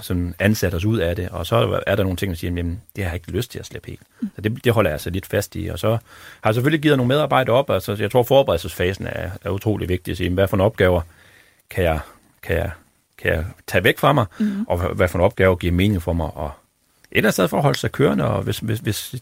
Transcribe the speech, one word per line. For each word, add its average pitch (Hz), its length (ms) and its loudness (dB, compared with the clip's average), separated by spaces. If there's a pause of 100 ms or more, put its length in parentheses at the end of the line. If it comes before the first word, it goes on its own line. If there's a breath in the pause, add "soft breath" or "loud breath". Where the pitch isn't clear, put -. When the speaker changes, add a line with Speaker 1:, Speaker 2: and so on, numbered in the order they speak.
Speaker 1:
sådan 87 360 -4
ansat 98 360 2
os 87 100 -2
ud 110 140 0
af 85 180 -2
det, 92 120 -6
og 85 180 -8
så 113 400 0
er 98 100 2
der 104 60 2
nogle 95 140 -2
ting, 98 140 -4
der 85 60 -6
siger, 90 140 -6
"Jamen, 87 300 -4 (160)
det 98 80 -4
har 85 60 -4
jeg 85 40 -6
ikke 87 160 -10
lyst 104 200 -4
til - 80 -10
at - 80 -14
slippe - 240 -16
helt." - 120 -16 (200)
Speaker 2:
Mm. 202 120 -4
Speaker 1:
Så - 60 -16
det, 110 240 -4
det 120 80 4
holder 104 180 2
jeg 76 40 -2
altså 87 160 -6
lidt 92 160 -4
fast - 300 -4
i. 90 120 -6
Og 82 100 -6
så 107 120 0
har 113 80 2 (460 loud breath)
jeg 110 100 4
selvfølgelig 143 280 0
givet 147 140 4
nogle 123 120 2
medarbejdere 135 480 2
op. 135 140 2
Altså, 101 280 -2
jeg 107 120 -2
tror, 123 120 4
forberedelsesfasen 95 840 2
er, 85 240 -6 (140)
er 95 60 -4
utrolig 98 380 -2
vigtig. 90 240 -2
At 87 40 -6
sige, 90 140 -2
hvad 95 180 2
for 107 80 0
nogle 95 100 4
opgaver 92 340 4 (680 soft breath)
kan 92 140 0
jeg, 78 160 2 (420 loud breath)
kan - 140 -2
jeg, 85 140 -2 (480)
kan 95 140 0
jeg 82 120 -2 (220)
tage 92 180 0
væk 127 140 2
fra 139 140 4
mig, 127 140 2 (120)
Speaker 2:
Mhm. 208 300 -2
Speaker 1:
og 90 160 0
hva-, 82 100 -2
hvad 92 140 2
for 90 100 -4
nogle 87 80 4
opgaver 92 300 2
giver 87 160 0
mening 92 300 2
for 87 100 -2
mig 82 260 -2
at 76 60 -6 (680)
et - 60 0
eller 202 100 4
andet 185 60 2
sted 180 140 2
for - 80 -4
at - 60 0
holde 135 160 2
sig - 140 -2
kørende, - 320 2
og 104 180 0
hvis, 107 160 -4
hvis, 110 200 -4
hvis - 440 -6